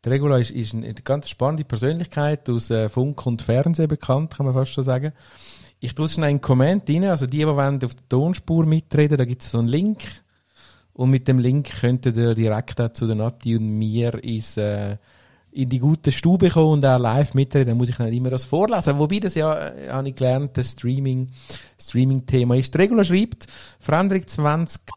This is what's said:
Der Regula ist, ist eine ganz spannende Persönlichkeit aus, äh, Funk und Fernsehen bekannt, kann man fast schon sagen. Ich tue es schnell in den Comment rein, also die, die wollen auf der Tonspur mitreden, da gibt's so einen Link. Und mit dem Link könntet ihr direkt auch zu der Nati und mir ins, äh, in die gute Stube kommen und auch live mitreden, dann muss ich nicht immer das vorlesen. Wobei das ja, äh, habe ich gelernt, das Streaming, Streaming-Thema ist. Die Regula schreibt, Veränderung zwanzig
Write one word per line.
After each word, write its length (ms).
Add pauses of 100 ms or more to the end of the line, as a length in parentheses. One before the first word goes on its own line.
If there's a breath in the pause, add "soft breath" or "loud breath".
Der 80
Regula 260
ist, 140
ist 240
eine 180
ganz 340
spannende 360
Persönlichkeit 840
aus, 200
äh, 180
Funk 380
und 160
Fernsehen 460
bekannt, 500
kann 80
man 80
fast 200
schon 100
sagen. 280 (680 loud breath)
Ich 160
tue 100
es 80
schnell 160
in 80
den 40
Comment 480
rein, 160
also 200
die, 140
die 80
wollen 360
auf 100
der 140
Tonspur 580
mitreden, 520
da 80
gibt's 260
so 60
einen 100
Link. 360 (880 soft breath)
Und 160
mit 180
dem 120
Link 300 (120)
könntet 340
ihr 200
direkt 440
auch 140
zu 120
der 100
Nati 420
und 100
mir 560
ins, 320
äh, 400 (560 soft breath)
in 160
die 120
gute 340
Stube 360
kommen 220
und 140
auch 120
live 360
mitreden, 340
dann 100
muss 120
ich 100
nicht 160
immer 140
das 160
vorlesen. 520
Wobei 220
das 160
ja, 220
äh, 320
habe 180
ich 80
gelernt, 400
das 160
Streaming, 600 (460 loud breath)
Streaming-Thema 800
ist. 180
Die 40
Regula 260
schreibt, 440 (340 loud breath)
Veränderung 440
zwanzig 560 (160)